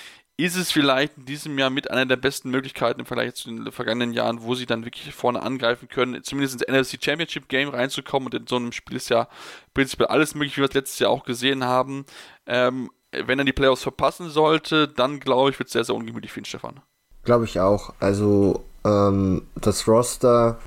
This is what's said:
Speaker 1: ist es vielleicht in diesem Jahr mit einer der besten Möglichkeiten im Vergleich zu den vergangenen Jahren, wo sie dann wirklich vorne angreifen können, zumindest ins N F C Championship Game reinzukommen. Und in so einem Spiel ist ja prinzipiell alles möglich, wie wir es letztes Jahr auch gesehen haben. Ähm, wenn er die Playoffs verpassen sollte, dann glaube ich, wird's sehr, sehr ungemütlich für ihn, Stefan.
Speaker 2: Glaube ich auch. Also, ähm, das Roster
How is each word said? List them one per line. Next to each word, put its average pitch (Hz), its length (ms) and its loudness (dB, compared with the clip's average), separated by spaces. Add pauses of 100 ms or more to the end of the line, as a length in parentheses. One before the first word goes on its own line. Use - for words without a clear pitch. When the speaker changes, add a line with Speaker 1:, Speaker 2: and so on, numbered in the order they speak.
(380)
Speaker 1:
ist 175 180 0
es 180 160 -2
vielleicht 143 460 2
in 127 80 -20
diesem 143 320 -8
Jahr 135 100 2
mit 135 220 -4
einer 131 160 0
der 127 100 2
besten 135 340 -2
Möglichkeiten 131 500 -2
im 120 60 -12
Vergleich 120 280 -4
zu - 160 -12
den 113 200 -10
vergangenen 120 440 -2
Jahren, 117 280 -2
wo 120 120 -2
sie 127 100 -6
dann 117 220 -4
wirklich 143 280 -14
vorne 120 280 -2
angreifen 123 460 -2
können, 127 340 -2
zumindest 139 320 -4
ins 120 80 -6
N - 120 -2
F 135 140 2
C - 100 -10
Championship 151 500 -4
Game 139 200 0
reinzukommen. 135 600 -4
Und 120 60 -8
in 117 120 -8
so 123 100 -2
einem 120 160 -4
Spiel - 240 -10
ist - 140 -6
ja 120 180 2 (460)
prinzipiell 135 340 2
alles 147 260 2
möglich, 147 220 -4
wie 139 60 0
wir 139 60 4
es - 60 -4
letztes - 260 -2
Jahr 123 100 4
auch 127 140 0
gesehen 127 400 -2
haben. 131 420 0 (400)
Ähm, 123 440 0 (200)
wenn 120 280 -2
er 139 60 0
die 139 80 2
Playoffs 135 300 2
verpassen 139 480 -4
sollte, 156 580 2
dann 139 320 -2
glaube 135 300 4
ich, 131 80 -2
wird's - 140 -8
sehr, 120 120 2
sehr 120 100 -2
ungemütlich 113 380 -8
für - 80 -12
ihn, - 60 -12
Stefan. - 340 -12 (440)
Speaker 2:
Glaube 120 200 4
ich 90 160 -2
auch. 98 400 2
Also, 101 640 4 (200)
ähm, 98 580 4 (180)
das - 260 0
Roster 117 800 4